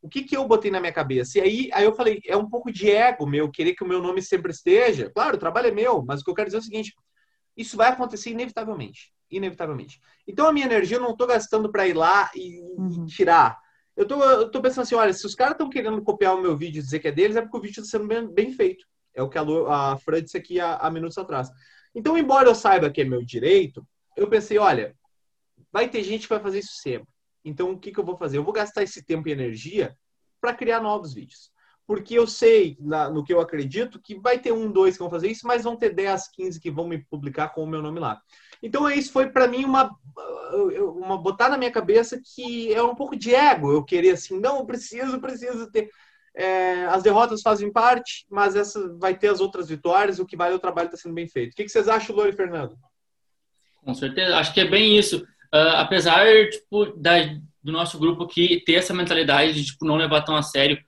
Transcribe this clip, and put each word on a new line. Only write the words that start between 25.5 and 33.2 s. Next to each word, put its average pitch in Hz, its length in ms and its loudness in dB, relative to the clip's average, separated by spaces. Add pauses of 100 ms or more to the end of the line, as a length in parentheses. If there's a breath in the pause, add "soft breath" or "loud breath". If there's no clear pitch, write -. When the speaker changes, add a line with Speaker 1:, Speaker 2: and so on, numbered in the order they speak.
Speaker 1:
vai 233 160 0
ter 226 160 -6
gente 220 240 -8
que 226 60 0
vai 214 60 -4
fazer 202 200 -6
isso 202 140 -16
sempre. - 340 -10 (400)
Então, 180 220 -6
o 190 80 -8
que 202 140 -16
que - 80 -6
eu 185 40 -2
vou 180 120 -8
fazer? 143 220 -6
Eu 147 40 -4
vou 185 100 -4
gastar 214 300 -4
esse 185 220 -8
tempo 160 240 -6
e - 20 -4
energia 135 640 -6 (460)
pra 240 120 -2
criar 233 280 -2
novos 202 340 -6
vídeos. - 340 -20 (380)
Porque 202 260 -6
eu 233 140 4
sei, 220 540 4
na, 147 280 -2
no 151 140 -6